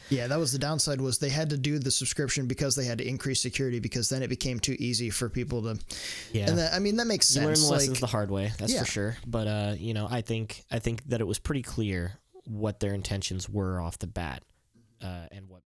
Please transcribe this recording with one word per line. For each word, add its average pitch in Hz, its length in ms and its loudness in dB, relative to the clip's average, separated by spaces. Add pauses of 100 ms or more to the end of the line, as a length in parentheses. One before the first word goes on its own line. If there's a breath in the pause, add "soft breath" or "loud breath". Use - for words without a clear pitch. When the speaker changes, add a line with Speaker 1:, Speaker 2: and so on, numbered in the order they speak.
Speaker 1:
Yeah, 123 180 0
that 143 120 0
was 139 120 2
the 139 80 0
downside, 143 400 2
was 131 200 0
they 143 100 0
had 151 220 0
to 147 60 0
do 147 220 2
the 127 120 0
subscription 131 560 0
because 131 280 2
they 135 80 0
had 120 140 -2
to - 100 -2
increase 131 340 0
security, 123 380 0
because 113 300 0
then 131 140 0
it 117 40 -2
became 127 320 -2
too - 180 0
easy 120 320 0
for 113 200 0
people 120 340 -2
to 113 160 -2 (540 loud breath)
Speaker 2:
Yeah. 107 160 2
Speaker 1:
And 170 80 6
that, 165 160 2
I 180 60 2
mean, 208 180 2
that 240 100 2
makes - 260 4
Speaker 2:
You 143 100 4
learn 156 120 4
Speaker 1:
sense, 156 120 6
Speaker 2:
the 139 60 4
lessons 135 180 4
Speaker 1:
like 120 100 0
Speaker 2:
the 127 60 2
hard 104 220 2
way, 98 280 0
that's 110 160 0
Speaker 1:
Yeah. 220 100 2
Speaker 2:
for - 80 -2
sure. 107 340 0
But, 117 220 0
uh, 104 320 0
you 110 140 -2
know, 104 160 0
I 123 120 0
think, 110 480 -4
I 120 100 0
think 113 280 -2
that 120 140 0
it 107 60 0
was 101 120 0
pretty 139 220 -2
clear 98 580 -2 (240)
what 107 380 -4
their 101 120 0
intentions 95 540 -4
were 95 320 0
off 82 200 -4
the 90 80 -6
bat, 80 360 -6 (580)
uh, 90 300 -8
and 95 160 -16
what 92 180 -20